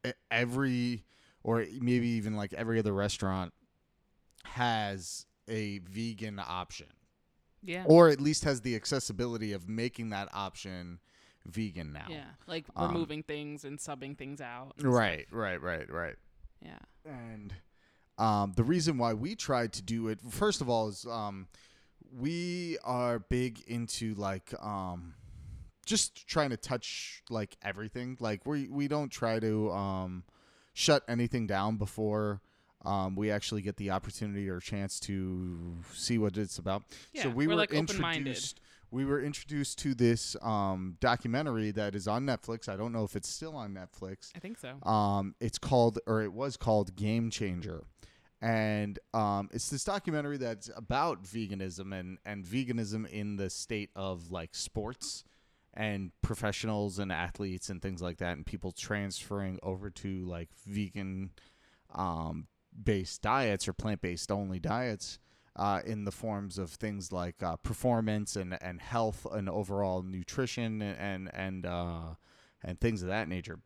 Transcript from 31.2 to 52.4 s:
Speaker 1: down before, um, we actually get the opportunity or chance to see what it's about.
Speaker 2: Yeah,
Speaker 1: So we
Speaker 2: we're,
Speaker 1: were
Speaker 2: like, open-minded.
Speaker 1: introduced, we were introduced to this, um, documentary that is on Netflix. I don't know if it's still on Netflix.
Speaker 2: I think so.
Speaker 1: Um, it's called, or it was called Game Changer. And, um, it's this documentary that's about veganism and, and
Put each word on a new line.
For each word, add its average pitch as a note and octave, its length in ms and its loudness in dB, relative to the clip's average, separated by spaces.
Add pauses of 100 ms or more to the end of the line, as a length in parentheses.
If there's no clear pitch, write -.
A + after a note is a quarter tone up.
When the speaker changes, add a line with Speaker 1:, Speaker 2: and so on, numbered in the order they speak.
Speaker 1:
down G2+ 320 2
before, G#2 640 0 (420)
um, F#2+ 320 2
we G#2 140 2
actually G#2 320 0
get G2 140 -2
the G2 140 -2
opportunity G2+ 580 -2
or F2+ 120 -2
chance G2 400 -4
to F2+ 800 -2 (140)
see - 260 2
what G#2 180 4
it's G#2 220 -2
about. F#2+ 240 -2 (300)
Speaker 2:
Yeah, C4 120 -4
Speaker 1:
So C#3 60 2
we B2+ 160 2
Speaker 2:
we're, D#3+ 80 6
Speaker 1:
were - 60 6
Speaker 2:
like, G#3 140 2
open-minded. E3 440 2 (100)
Speaker 1:
introduced, - 320 -4 (300)
we C3 140 0
were C#3 180 4
introduced C#3+ 580 -2
to C#3 140 0
this, A#2 480 6
um, F#2+ 580 0
documentary A#2+ 720 2
that G2+ 220 0
is G2 140 -2
on A#2 180 2
Netflix. A#2 420 -2
I G2 80 -4
don't A2+ 160 -2
know A2+ 120 0
if G2+ 120 -4
it's G2 120 -4
still D#3+ 280 -8
on G#2 180 -8
Netflix. - 600 -12
Speaker 2:
I - 60 -14
think A3 180 -12
so. C3+ 240 -12
Speaker 1:
Um, G3 580 4
it's - 180 0
called, A#2 480 6
or A2 160 4
it G2+ 100 0
was B2+ 240 -2
called G2+ 400 4
Game A2+ 340 4
Changer. F2 540 -2 (560)
And, G#2+ 580 2 (140)
um, G2+ 400 2
it's - 160 -4
this C#3 160 -2
documentary D3+ 540 0
that's A#2 360 -4
about C3 500 0
veganism F#2+ 680 -4
and, F#2 320 -6
and G2+ 200 -8